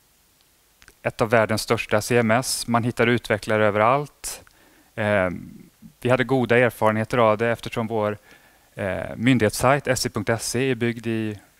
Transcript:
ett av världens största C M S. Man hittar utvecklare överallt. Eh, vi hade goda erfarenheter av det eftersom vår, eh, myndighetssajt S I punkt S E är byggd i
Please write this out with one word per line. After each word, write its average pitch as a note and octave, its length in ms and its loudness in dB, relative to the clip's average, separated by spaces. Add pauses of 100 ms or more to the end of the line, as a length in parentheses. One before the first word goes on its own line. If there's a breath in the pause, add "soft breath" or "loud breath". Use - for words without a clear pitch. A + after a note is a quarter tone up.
(1000)
ett - 200 -4
av A2+ 80 0
världens G#2+ 320 2
största A2 400 -2
C A#2+ 160 0
M A2+ 140 2
S. - 360 -2
Man A#2 160 0
hittar A#2 240 0
utvecklare A2 580 0
överallt. A2+ 800 0 (520 soft breath)
Eh, G#2 340 2 (720)
vi A#2+ 80 0
hade B2+ 140 4
goda A#2+ 340 2
erfarenheter A2 600 2
av A2 200 4
det A2+ 100 -2
eftersom A2+ 400 -4
vår, G#2 300 -2 (580 soft breath)
eh, F#2 400 -6
myndighetssajt B2+ 720 2
S B2+ 180 0
I A#2+ 40 -4
punkt A2 200 -4
S A2+ 260 -2
E C3+ 160 0
är B2+ 40 -2
byggd A#2 320 -4
i A2 320 -4 (200)